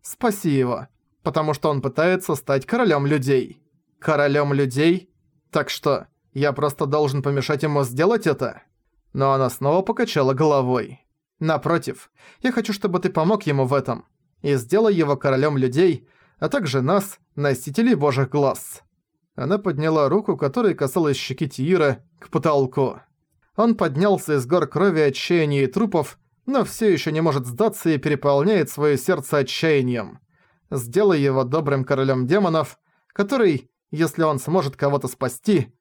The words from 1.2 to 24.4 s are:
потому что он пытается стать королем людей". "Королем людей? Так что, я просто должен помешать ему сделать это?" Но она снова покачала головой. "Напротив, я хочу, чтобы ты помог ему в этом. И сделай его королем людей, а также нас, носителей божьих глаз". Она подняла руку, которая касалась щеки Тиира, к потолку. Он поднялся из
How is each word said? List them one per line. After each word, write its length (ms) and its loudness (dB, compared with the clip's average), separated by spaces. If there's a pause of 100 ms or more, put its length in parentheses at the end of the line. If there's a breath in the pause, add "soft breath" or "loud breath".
потому 300 -2
что 160 -2
он 120 0
пытается 540 0
стать 300 -2
королем 400 2
людей". 580 0 (360)
"Королем 540 2
людей? 600 0 (380)
Так 180 -2
что, 380 -4 (240)
я 220 0
просто 320 -2
должен 360 0
помешать 420 -2
ему 200 0
сделать 440 0
это?" 360 -4 (500)
Но 200 2
она 160 2
снова 320 0
покачала 520 0
головой. 720 0 (340)
"Напротив, 720 -2 (300 soft breath)
я 100 0
хочу, 220 -2
чтобы 260 -2
ты 100 -2
помог 340 0
ему 220 0
в 80 -2
этом. 320 -2 (360)
И 140 0
сделай 380 2
его 240 2
королем 400 0
людей, 500 0 (320 soft breath)
а 80 -4
также 340 -2
нас, 380 -2 (160)
носителей 600 0
божьих 340 0
глаз". 540 -2 (520)
Она 220 -2
подняла 520 0
руку, 280 0
которая 360 0
касалась 440 0
щеки 320 -6
Тиира, 540 0 (160)
к 100 -20
потолку. 680 0 (560)
Он 200 2
поднялся 600 0
из 100 0